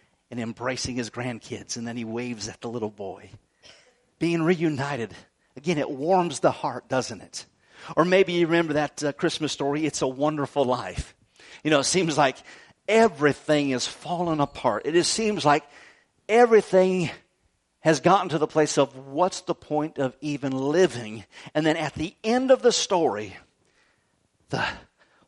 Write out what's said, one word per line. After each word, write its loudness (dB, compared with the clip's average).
and -10
embracing -8
his -6
grandkids. -10
And -10
then -10
he -8
waves -8
at -16
the -12
little -6
boy. -14
Being 0
reunited. 0
Again, -2
it -2
warms 0
the 2
heart, -8
doesn't -4
it? -16
Or 6
maybe 4
you 2
remember 0
that, -4
uh, -2
Christmas -2
story, -4
It's -4
a 2
Wonderful -2
Life. -4
You 0
know, 6
it 0
seems 0
like 4
everything 2
is -2
falling -4
apart. -2
It -2
just 2
seems -2
like 4
everything 4
has 2
gotten 6
to -2
the 2
place 0
of, 2
"What's -2
the -6
point -6
of -4
even -6
living?" 0
And 0
then 2
at -6
the -8
end 0
of 4
the 6
story, -2
the -4